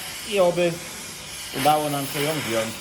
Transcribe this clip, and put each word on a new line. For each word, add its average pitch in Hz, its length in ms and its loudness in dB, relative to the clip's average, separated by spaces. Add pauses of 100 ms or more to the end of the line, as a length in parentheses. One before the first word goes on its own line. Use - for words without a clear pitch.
(300)
i 202 100 4
oby 175 320 4 (880)
udało 151 300 4
nam 139 160 -2
się 143 140 -4
ją 147 120 2
wziąć. 113 380 0 (100)